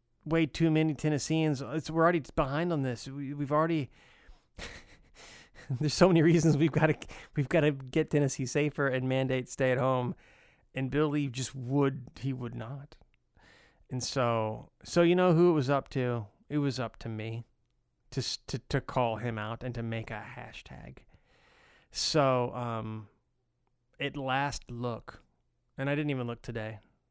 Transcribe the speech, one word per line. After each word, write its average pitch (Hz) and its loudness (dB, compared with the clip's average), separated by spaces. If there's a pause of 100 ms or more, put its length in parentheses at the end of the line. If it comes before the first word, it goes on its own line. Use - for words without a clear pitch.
(240)
way 160 2
too 160 2
many 156 4
Tennesseans. 151 0
It's, 139 -6
we're 160 2
already 170 4 (120)
behind 156 0
on 147 0
this. 127 -4
We, 139 -8
we've 143 -6
already, 156 0 (680)
<laughs> - -14
there's 147 0
so 190 8
many 170 8
reasons 156 8
we've 147 4
gotta, 160 4 (400)
we've 143 0
gotta 151 4
get 135 -2
Tennessee 139 2
safer 143 0
and 127 -2
mandate 131 0
stay 131 0
at 127 2
home." 127 0 (580)
And 131 -2
Bill 151 2
Lee 143 -2
just 127 -6
would, 135 0 (160)
he 135 -4
would 123 -10
not. 120 -12 (920)
And 123 -4
so, 113 -2 (120)
so - 4
you 170 6
know 180 6
who 175 6
it - 4
was 139 2
up 139 0
to? 123 -2 (240)
It 147 -4
was 139 0
up 117 -8
to - -10
me 113 -8 (680)
to - -6
s-, - -6
to, 127 -6 (100)
to 135 0
call 117 -2
him 113 -4
out 107 -6
and 127 -6
to 117 -6
make 113 -6
a 107 -10 (140)
hashtag. - -16 (920)
So, 131 2
um, 110 -8 (920)
at 143 -6
last 135 -4
look, 120 -8 (560)
and 139 -4
I 143 -2
didn't 147 -2
even 127 -4
look 117 -10
today. 110 -8 (320)